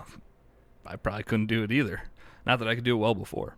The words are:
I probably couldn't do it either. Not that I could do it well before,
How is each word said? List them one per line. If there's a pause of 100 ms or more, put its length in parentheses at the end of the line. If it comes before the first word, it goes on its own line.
(880)
I
probably
couldn't
do
it
either. (420)
Not
that
I
could
do
it
well
before,